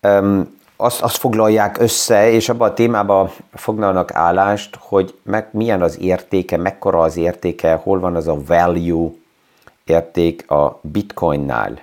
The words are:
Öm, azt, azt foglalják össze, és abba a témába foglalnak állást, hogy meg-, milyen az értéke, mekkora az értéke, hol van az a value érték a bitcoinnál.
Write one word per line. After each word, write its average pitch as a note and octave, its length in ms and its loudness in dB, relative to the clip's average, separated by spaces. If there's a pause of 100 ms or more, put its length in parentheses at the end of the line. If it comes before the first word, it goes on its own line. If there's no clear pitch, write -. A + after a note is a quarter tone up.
Öm, G2+ 580 2 (180)
azt, - 260 -2
azt - 140 -4
foglalják G#2+ 640 0
össze, A2+ 520 2
és A2+ 180 2
abba A#2 160 0
a G#2 100 0
témába G2+ 580 2 (220)
foglalnak G2 600 -2
állást, F#2+ 680 0
hogy F#2+ 420 -2
meg-, G#2+ 280 -4
milyen G#2+ 320 -2
az D#2+ 180 -2
értéke, F2+ 560 -2
mekkora F2+ 440 -2
az D#2+ 160 0
értéke, E2+ 580 -2
hol F#2+ 260 -2
van F2+ 160 -4
az D#2+ 120 -4
a D2+ 180 -2
value E2+ 640 0 (760)
érték E2+ 640 0
a D2 320 0
bitcoinnál. C#2+ 1000 -4